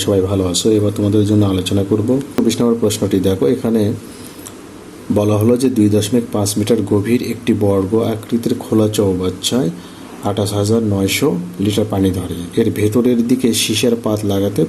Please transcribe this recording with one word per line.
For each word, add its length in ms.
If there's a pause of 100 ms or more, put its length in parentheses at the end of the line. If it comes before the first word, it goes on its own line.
সবাই 160 (100)
ভালো 220
আছো। 140 (120)
এবার 200
তোমাদের 320
জন্য 120 (100)
আলোচনা 380
করব 180 (260)
চব্বিশ 240
নম্বর 240
প্রশ্নটি। 360 (100)
দেখো, 160 (100)
এখানে 280 (1400)
বলা 220
হলো 220
যে 140
দুই 180
দশমিক 300 (100)
পাঁচ 240
মিটার 220 (100)
গভীর 300 (120)
একটি 200 (120)
বর্গ 280 (200)
আকৃতির 500
খোলা 240 (100)
চৌবাচ্চায় 760 (600)
আঠাশ 280
হাজার 240 (100)
নয়শো 360 (360)
লিটার 280
পানি 160 (100)
ধরে। 180 (240)
এর 80 (100)
ভেতরের 400 (120)
দিকে 180 (140)
সীসার 320 (100)
পাত 140 (120)
লাগাতে 380